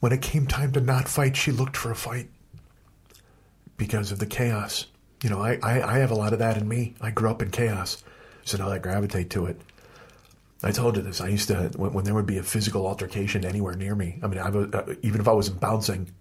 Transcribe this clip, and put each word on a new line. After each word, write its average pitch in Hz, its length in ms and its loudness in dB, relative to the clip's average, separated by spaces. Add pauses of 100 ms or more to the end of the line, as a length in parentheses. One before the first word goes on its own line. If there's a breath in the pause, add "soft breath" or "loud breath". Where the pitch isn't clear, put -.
When 123 120 4
it 131 100 2
came 147 240 2
time 135 260 2
to 139 80 4
not 127 280 2
fight, 135 280 2
she - 140 2
looked 127 260 0
for - 140 -2
a 113 60 -2
fight 117 320 -8 (1500 soft breath)
because 104 360 -2
of 98 60 -6
the 104 80 -2
chaos. 110 600 -2 (360)
You 117 80 2
know, 98 100 0
I, 113 220 0
I, 120 200 2 (120)
I 127 40 4
have 131 120 4
a 113 40 2
lot 107 200 2
of 107 60 0
that 113 180 2
in 107 100 0
me. 117 320 -2
I 110 100 -2
grew 110 200 2
up 113 100 -2
in 101 100 0
chaos, 104 540 -2 (400 loud breath)
so - 140 -4
now 95 120 -2
I 98 80 -2
gravitate 95 520 0
to 90 160 0
it. 85 120 -4 (1040 soft breath)
I 101 100 2
told 113 240 2
you 98 60 0
this. 95 200 -6
I 92 60 -4
used 101 200 0
to, 92 280 2
when, 98 180 -2
when 95 100 0
there 101 100 0
would 107 120 2
be 98 100 0
a 92 60 -2
physical 101 440 0
altercation 98 600 -2
anywhere 92 280 -2
near 98 200 -4
me, 90 280 -2
I - 40 -2
mean, 95 120 -2
I 92 120 -2
was, 101 240 2
uh, 104 280 -2
even 107 200 2
if 104 60 4
I 113 40 8
wasn't 98 280 2
bouncing, 101 500 0 (100)